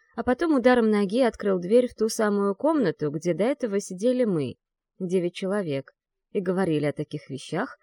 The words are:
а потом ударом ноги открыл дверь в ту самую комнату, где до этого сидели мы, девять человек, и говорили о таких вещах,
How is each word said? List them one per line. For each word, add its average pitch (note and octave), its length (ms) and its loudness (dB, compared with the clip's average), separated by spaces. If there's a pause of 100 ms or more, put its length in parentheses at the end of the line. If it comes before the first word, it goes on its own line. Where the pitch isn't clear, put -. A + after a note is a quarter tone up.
(160)
а - 80 -6
потом D4 320 0
ударом A#3+ 340 4
ноги G3+ 300 2
открыл G#3 400 0
дверь A#3 300 4
в - 60 -14
ту A3 120 0
самую G3+ 480 0
комнату, G#3+ 560 0
где D#3+ 220 -2
до D#3+ 100 0
этого A3+ 380 -2
сидели A#3+ 420 -2
мы, D#3+ 320 -2 (440)
девять F3 340 -2
человек, F#3 580 -4 (400)
и G3 80 -2
говорили F3+ 460 0
о C#3+ 80 0
таких - 360 -10
вещах, D#3 540 -8